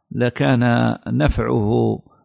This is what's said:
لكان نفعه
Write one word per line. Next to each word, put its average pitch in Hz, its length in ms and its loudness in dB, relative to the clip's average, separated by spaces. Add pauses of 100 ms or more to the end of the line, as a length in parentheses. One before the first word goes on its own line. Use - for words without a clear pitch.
(140)
لكان 120 840 0 (120)
نفعه 117 920 0 (260)